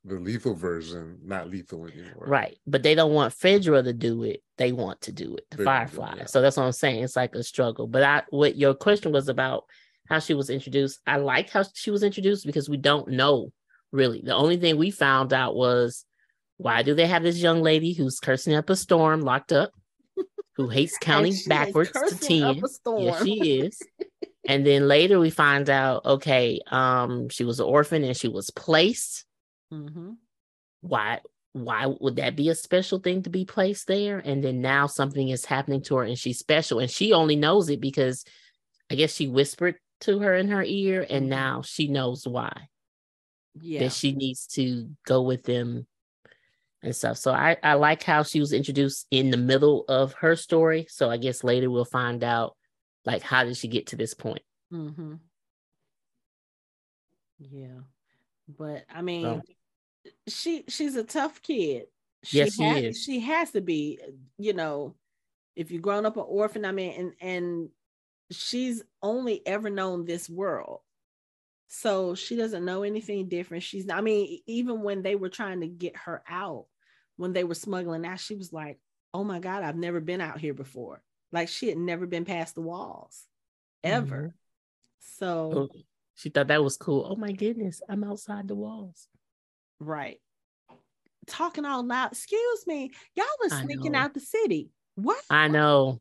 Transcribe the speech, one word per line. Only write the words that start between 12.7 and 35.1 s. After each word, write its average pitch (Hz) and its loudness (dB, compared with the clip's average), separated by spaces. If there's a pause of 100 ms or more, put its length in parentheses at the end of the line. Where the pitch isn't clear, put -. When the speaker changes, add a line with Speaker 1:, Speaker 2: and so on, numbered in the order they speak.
Speaker 2:
don't 143 2
know 131 2 (400)
really. 123 2
The 110 -2
only 160 4
thing 165 4
we 180 2
found 135 4
out 131 2
was 123 2 (520)
why 120 2
do 143 2
they 165 6
have 170 2
this 170 2
young 165 4
lady 160 4
who's 139 -2
cursing 135 2
up 156 0
a 156 4
storm 160 4
locked 135 0
up, 160 4 (840)
who 127 -2
hates 139 2
Speaker 3:
<laughs> - -8
And - -8
Speaker 2:
counting 160 4
Speaker 3:
she 190 -2
is - -8
Speaker 2:
backwards 151 2
to 262 -4
Speaker 3:
cursing 175 2
up 135 2
Speaker 2:
ten? 190 -4
Speaker 3:
a 269 -4
storm. 226 -4
Speaker 2:
Yes, 170 0
she 185 2
is. 175 -4 (180)
Speaker 3:
<laughs> - -10 (400)
Speaker 2:
And 139 2
then 143 6
later 175 8
we 160 6
find 143 4
out, 135 2
okay, 139 4
um, 123 2
she - -4
was 120 -2
an 110 0
orphan 147 4
and 127 -2
she - -4
was 101 -6
placed. - 2 (480)
Speaker 3:
Mm-hmm. 156 -12 (680)
Speaker 2:
Why, 117 -2 (320)
why 117 -4 (120)
would 127 -2
that 135 -2
be 147 0
a 160 2
special 185 0
thing 185 -2
to 170 -8
be 185 -2
placed 196 -2
there? 202 -2
And 139 -2
then 127 -2
now 139 4
something 139 -2